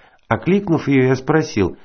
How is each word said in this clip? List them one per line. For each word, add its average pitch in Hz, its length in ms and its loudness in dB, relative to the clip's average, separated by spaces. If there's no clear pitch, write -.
Окликнув 165 600 -2
её, 131 200 4
я 131 60 2
спросил: 135 680 -2